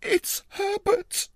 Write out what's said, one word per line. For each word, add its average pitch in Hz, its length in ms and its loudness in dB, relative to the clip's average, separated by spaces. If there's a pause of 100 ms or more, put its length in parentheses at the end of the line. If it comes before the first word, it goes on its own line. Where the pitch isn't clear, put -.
It's - 480 0
Herbert! 403 880 -2